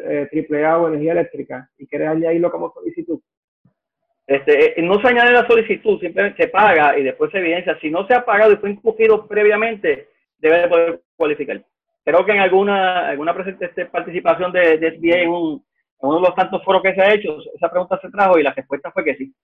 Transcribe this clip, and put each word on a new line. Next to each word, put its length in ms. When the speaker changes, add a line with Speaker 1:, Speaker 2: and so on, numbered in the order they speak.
Speaker 1:
eh, 280
triple 360
A 120
o 100
energía 240
eléctrica 680
y 80
quieres 220
añadirlo 420
como 220
solicitud. 480
Speaker 2:
Este, 540
eh, 20
no 180
se 80
añade 220
la 160
solicitud, 540
simplemente 420
se 60
paga 500
y 60
después 260
se 80
evidencia. 420
Si 80
no 180
se 80
ha 100
pagado 280
y 40
fue 140
incurrido 580
previamente, 800
debe 240
de 60
poder 340
cualificar, 480
creo 160
que 80
en 80
alguna, 680
alguna 240
presente, 320
este, 180
participación 680
de, 280
de 100
S 100
B 140
A 120
en 40
un, 240
en 80
uno 120
de 20
los 120
tantos 300
foros 180
que 120
se 80
ha 100
hecho, 240
esa 140
pregunta 320
se 80
trajo 300
y 40
la 120
respuesta 360
fue 140
que 120
sí. 280